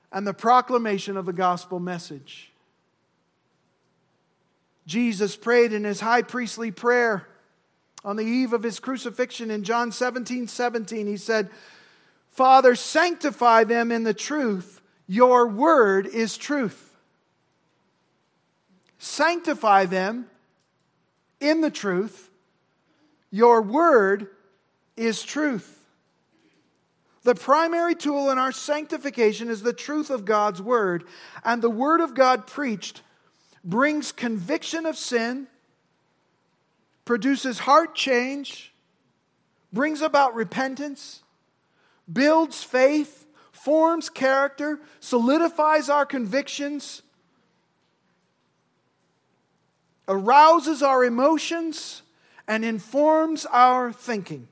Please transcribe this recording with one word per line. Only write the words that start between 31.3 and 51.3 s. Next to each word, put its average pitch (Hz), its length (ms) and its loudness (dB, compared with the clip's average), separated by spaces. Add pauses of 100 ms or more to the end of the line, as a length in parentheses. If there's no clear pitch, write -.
and 233 180 -2
the 233 80 2
word 285 320 0
of 277 140 -4
God 254 320 2
preached - 560 -8 (600)
brings 277 480 -2
conviction 247 760 -6
of 311 100 -4
sin, 247 500 -6 (1600)
produces 240 540 -4
heart 320 340 2
change, 269 800 -4 (960)
brings 285 300 -4
about 285 320 2
repentance, 262 880 -8 (920)
builds 294 520 2
faith, 285 640 0 (240)
forms 320 580 0
character, 277 720 -2 (200)
solidifies 302 880 2
our 285 180 2
convictions, 277 960 -6 (3000)
arouses 277 760 4
our 269 220 4
emotions, 302 1000 -2 (460)